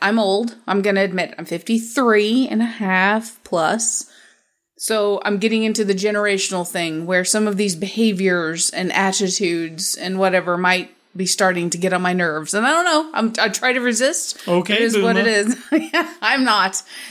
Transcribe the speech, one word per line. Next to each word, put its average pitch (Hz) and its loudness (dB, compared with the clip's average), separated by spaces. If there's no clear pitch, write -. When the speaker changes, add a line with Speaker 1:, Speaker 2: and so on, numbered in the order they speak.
Speaker 1:
I'm 208 2
old. 214 0
I'm 196 0
gonna 196 2
admit, 185 -2
I'm 170 -12
fifty-three 226 2
and 220 0
a - 2
half 208 0
plus. 180 -2
So 202 0
I'm 202 0
getting 220 0
into 220 0
the 196 0
generational 196 -2
thing 165 -4
where 185 0
some 214 0
of 202 -2
these 202 0
behaviors 180 0
and 180 -4
attitudes 180 -2
and 185 -6
whatever 180 2
might 180 0
be 185 -4
starting 180 0
to 175 -4
get 180 0
on 180 0
my 180 0
nerves. 160 -2
And 214 0
I 277 2
don't 339 2
know. 311 0
I'm, 226 0
I 220 2
try 254 -2
to 254 0
resist. 247 -2
Speaker 2:
Okay, 180 2
Speaker 1:
It 220 2
is 226 2
what 202 4
Speaker 2:
boomer. 226 2
Speaker 1:
it 226 2
is. 214 2
<laughs> 320 0
I'm 262 2
not. 196 2